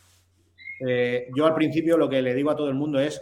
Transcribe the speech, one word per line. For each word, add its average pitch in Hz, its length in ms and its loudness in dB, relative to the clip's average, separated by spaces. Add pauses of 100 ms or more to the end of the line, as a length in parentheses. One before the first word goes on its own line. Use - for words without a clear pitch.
(840)
Eh, 123 500 0
yo 147 100 2
al 160 100 4
principio 156 420 2
lo 147 100 4
que 131 140 0
le 127 140 0
digo 143 160 0
a - 40 0
todo 147 140 -2
el 131 60 -2
mundo 147 240 -2
es 147 220 -2